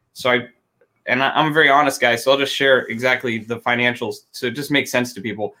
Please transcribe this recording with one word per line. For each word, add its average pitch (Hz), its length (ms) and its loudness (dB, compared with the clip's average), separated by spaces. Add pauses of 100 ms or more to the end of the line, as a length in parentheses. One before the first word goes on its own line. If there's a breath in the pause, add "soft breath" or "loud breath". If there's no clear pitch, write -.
(120)
So - 180 -2
I, 123 180 0 (580)
and 123 160 0
I, 135 80 2
I'm 156 200 2
a - 20 -4
very 151 180 4
honest 143 320 2
guy, 120 140 2
so 131 140 0
I'll 139 80 4
just 135 160 -2
share 135 260 4
exactly 120 580 -2
the 110 200 -8
financials 120 720 -2
so - 160 -8
it 117 60 -4
just 139 180 -10
makes 139 200 0
sense 123 240 -2
to 98 80 -12
people. 104 380 -8